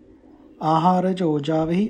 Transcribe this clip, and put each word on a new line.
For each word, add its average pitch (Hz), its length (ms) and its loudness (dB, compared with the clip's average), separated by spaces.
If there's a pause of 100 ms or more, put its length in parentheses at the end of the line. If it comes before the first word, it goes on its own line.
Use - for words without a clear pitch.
(640)
ආහාරජ 180 580 2
ඕජාවෙහි 160 680 -2